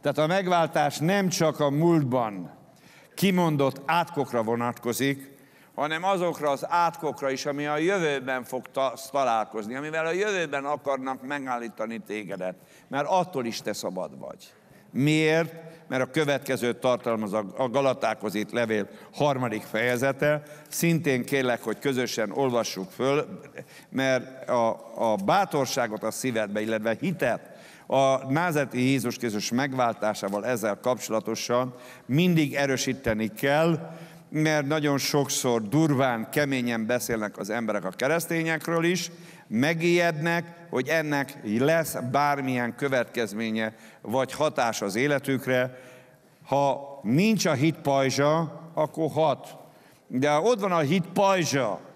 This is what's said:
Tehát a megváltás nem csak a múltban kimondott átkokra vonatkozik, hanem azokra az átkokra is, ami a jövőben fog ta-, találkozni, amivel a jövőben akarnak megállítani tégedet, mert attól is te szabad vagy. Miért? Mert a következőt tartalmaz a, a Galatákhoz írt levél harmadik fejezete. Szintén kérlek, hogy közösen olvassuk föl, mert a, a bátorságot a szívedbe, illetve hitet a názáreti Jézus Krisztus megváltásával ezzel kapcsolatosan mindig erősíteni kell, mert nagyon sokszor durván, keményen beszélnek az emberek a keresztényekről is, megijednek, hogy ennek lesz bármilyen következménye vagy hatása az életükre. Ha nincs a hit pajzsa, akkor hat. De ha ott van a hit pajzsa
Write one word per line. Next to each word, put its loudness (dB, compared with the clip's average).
Tehát 0
a 4
megváltás 2
nem 2
csak 2
a 4
múltban 2
kimondott 2
átkokra 0
vonatkozik, -2
hanem -2
azokra 0
az -2
átkokra 0
is, -4
ami -2
a 0
jövőben 0
fog -8
ta-, 0
találkozni, 0
amivel -4
a -2
jövőben -2
akarnak -4
megállítani -6
tégedet, -6
mert -2
attól 0
is -6
te -6
szabad -8
vagy. -16
Miért? 2
Mert -2
a -2
következőt 0
tartalmaz 0
a, 0
a 0
Galatákhoz 0
írt -2
levél 0
harmadik 0
fejezete. 0
Szintén 0
kérlek, 0
hogy -4
közösen -2
olvassuk 0
föl, -2
mert -2
a, 4
a 4
bátorságot 0
a -2
szívedbe, -2
illetve 0
hitet -2
a 2
názáreti 0
Jézus 0
Krisztus -4
megváltásával 0
ezzel 0
kapcsolatosan -2
mindig 4
erősíteni 0
kell, 0
mert 2
nagyon 0
sokszor 0
durván, 2
keményen 0
beszélnek -2
az -8
emberek -2
a -2
keresztényekről -2
is, 0
megijednek, 0
hogy -2
ennek 0
lesz 2
bármilyen 0
következménye -2
vagy -2
hatása 0
az -2
életükre. 0
Ha 0
nincs 2
a 4
hit 2
pajzsa, 2
akkor -2
hat. 0
De 2
ha 4
ott 4
van 0
a 4
hit 2
pajzsa 2